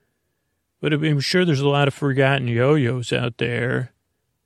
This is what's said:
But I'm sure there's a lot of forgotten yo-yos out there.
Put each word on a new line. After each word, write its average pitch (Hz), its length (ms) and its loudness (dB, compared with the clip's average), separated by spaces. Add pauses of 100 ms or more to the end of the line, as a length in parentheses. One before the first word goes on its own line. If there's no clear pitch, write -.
(800)
But 151 140 -2
I'm 151 260 0
sure 180 240 0
there's 147 160 2
a 143 80 0
lot 143 180 2
of 139 80 0
forgotten 135 540 0
yo-yos 123 640 0
out 123 260 -4
there. 123 540 -4 (540)